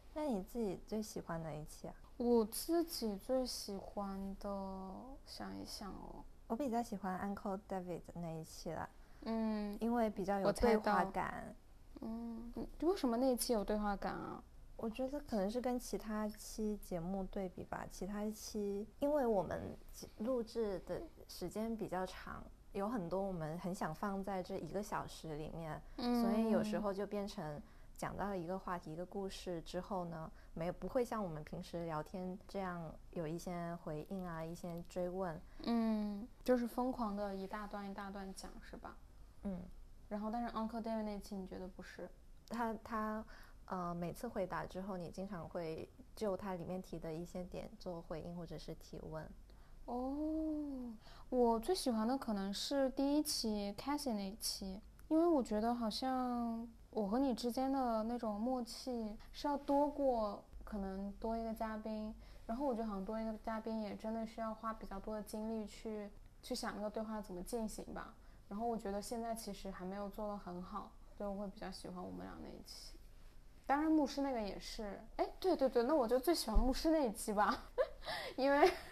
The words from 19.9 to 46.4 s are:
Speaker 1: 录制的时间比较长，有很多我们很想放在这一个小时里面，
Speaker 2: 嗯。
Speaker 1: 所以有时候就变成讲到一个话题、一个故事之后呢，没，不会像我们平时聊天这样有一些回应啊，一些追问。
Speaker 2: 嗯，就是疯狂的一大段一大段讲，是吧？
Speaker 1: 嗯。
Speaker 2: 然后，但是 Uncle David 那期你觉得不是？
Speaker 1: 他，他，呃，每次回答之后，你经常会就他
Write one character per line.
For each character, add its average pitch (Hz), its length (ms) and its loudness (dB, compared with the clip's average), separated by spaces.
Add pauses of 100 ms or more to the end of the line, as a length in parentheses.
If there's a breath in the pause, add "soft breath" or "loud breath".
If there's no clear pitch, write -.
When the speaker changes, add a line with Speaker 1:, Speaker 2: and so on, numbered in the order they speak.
Speaker 1:
录 240 220 2
制 220 460 0
的 - 140 -2 (260)
时 - 200 -6
间 220 280 -2
比 214 140 -4
较 185 160 0
长， - 360 -8 (300)
有 196 160 0
很 208 220 0
多 185 120 2
我 196 100 0
们 160 280 -2
很 180 160 0
想 170 180 -2
放 196 300 -2
在 190 180 0
这 190 160 -4
一 151 140 -4
个 196 100 0
小 180 240 -2
时 160 300 -6
里 151 140 -4
面， 160 300 -6 (180 loud breath)
Speaker 2:
嗯。 240 260 4
Speaker 1:
所 233 80 6
以 226 180 4
有 220 140 6
时 214 160 2
候 202 140 2
就 202 120 0
变 202 220 -2
成 156 340 -4 (360 loud breath)
讲 156 180 -2
到 190 180 0
一 175 140 -2
个 185 100 -2
话 185 220 -2
题、 156 140 -8
一 - 20 -6
个 175 100 -4
故 190 220 -4
事 180 360 -4
之 180 180 -2
后 180 240 -2
呢， 165 260 -6 (220 soft breath)
没， 165 180 0
不 180 160 -6
会 240 160 2
像 226 180 0
我 196 60 0
们 156 160 -4
平 160 180 -6
时 170 240 -4
聊 156 160 0
天 185 460 -4
这 196 120 -4
样 175 300 -4 (220)
有 165 160 -2
一 165 100 -2
些 170 460 -4
回 151 260 -4
应 185 160 -4
啊， 165 160 -4
一 165 140 -4
些 170 320 -6
追 180 220 0
问。 175 280 -2 (260 loud breath)
Speaker 2:
嗯， 220 600 2 (200)
就 247 120 8
是 240 80 2
疯 247 240 2
狂 233 240 0
的 202 220 -2
一 190 100 -2
大 208 220 -6
段 196 240 -6
一 - 20 -8
大 196 160 -6
段 190 240 -8
讲， - 160 -10 (120)
是 - 160 -12
吧？ - 180 -12 (480)
Speaker 1:
嗯。 190 160 -2 (480)
Speaker 2:
然 208 140 -2
后， 214 100 -2
但 240 100 0
是 233 140 -2
Uncle 220 260 0
David 226 220 0
那 208 160 -4
期 202 160 -8
你 190 100 -4
觉 190 140 -8
得 185 80 -6
不 185 160 -12
是？ - 260 -10 (400)
Speaker 1:
他， 226 240 0 (100)
他， 214 400 -2 (420 loud breath)
呃， 175 280 -2
每 175 180 -2
次 - 160 -6
回 214 200 0
答 160 180 -2
之 185 160 -6
后， 190 160 -4
你 165 140 -6
经 190 160 -6
常 175 200 -6
会 160 400 -4 (280)
就 202 200 2
他 190 200 -4